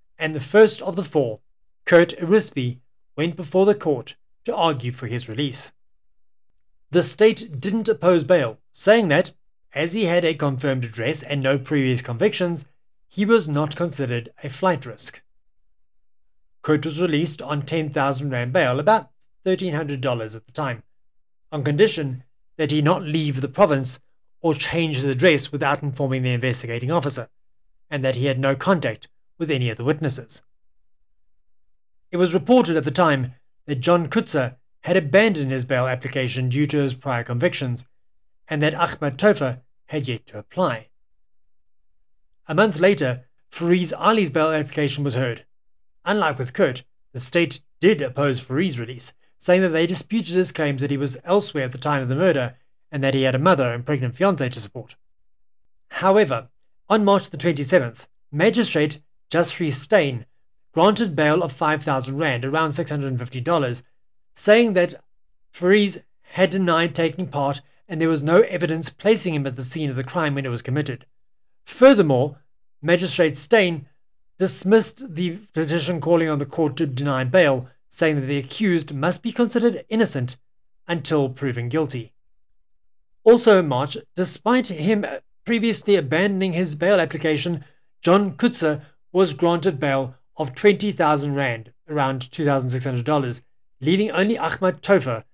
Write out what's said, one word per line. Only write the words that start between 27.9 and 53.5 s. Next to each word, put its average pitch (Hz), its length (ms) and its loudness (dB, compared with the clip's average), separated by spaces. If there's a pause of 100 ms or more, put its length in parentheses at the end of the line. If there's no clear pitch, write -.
and 139 140 -4
that 131 120 0
he 127 100 -2
had 131 120 0
no 135 160 0
contact 139 540 -2 (300)
with 160 120 -6
any 123 200 0
of 107 80 -6
the 117 60 -8
witnesses. 139 580 -4 (1700)
It 175 80 -2
was 175 160 2
reported 190 420 4
at 143 80 0
the 147 60 -2
time 135 420 2 (320)
that 143 120 -4
John 170 320 2
Kutzer 131 480 -2 (260)
had 180 140 0
abandoned 160 560 2
his 127 120 -4
bail 127 220 0
application 127 600 -4
due 143 180 0
to 151 120 -4
his 139 140 0
prior 127 300 -4
convictions, 123 640 -4 (600)
and 151 120 -4
that 151 140 2
Ahmad - 420 -2
Tofa 156 440 2 (260)
had 147 220 -6
yet 117 180 -8
to - 120 -16
apply. 120 500 -4 (1600)
A 156 60 -4
month 180 260 2
later, 147 440 2 (260)
Fariz 170 420 0
Ali's 208 360 2
bail 156 220 0
application 147 540 -2
was 135 100 -2
heard. 120 320 -4 (580)
Unlike 170 340 0
with 127 140 -8
Kurt, 151 300 0 (300)
the 123 80 -12
state - 400 -2 (180)
did 165 240 4
oppose 131 380 -2
Fariz's 139 380 -4
release, 120 360 -12 (240)
saying 185 240 4
that 185 60 2
they 160 180 2
disputed 175 480 -4
his 185 160 2
claims 143 300 -2
that 139 100 -2
he 139 60 0
was 135 280 -4
elsewhere 175 400 0
at 127 80 -6
the 135 60 -14
time 143 240 -2
of 123 60 -4
the 131 80 0
murder 143 400 0 (340)
and 143 140 -4
that 135 100 2
he 135 80 2
had 127 140 2
a - 20 0
mother 143 340 4